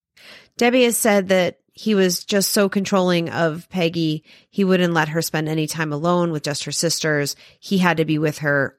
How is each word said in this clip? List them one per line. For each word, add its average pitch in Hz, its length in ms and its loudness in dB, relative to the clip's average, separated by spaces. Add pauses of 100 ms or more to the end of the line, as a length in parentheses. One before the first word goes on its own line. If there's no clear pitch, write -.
(560)
Debbie 240 260 4
has 233 140 2
said 202 320 2
that 185 320 0 (120)
he 214 220 -2
was 185 300 2
just 196 260 0
so 202 180 2
controlling 180 600 0
of 165 400 -2
Peggy, 165 540 -2 (260)
he 202 140 0
wouldn't 180 300 2
let 151 160 0
her 160 120 -2
spend 156 260 -4
any 156 200 -2
time 156 240 -6
alone 170 400 0
with 151 100 -6
just 147 220 -6
her 147 80 -10
sisters. 147 640 -2 (240)
He - 180 -2
had 175 200 2
to 160 60 0
be 151 140 0
with 151 200 -2
her 143 400 -2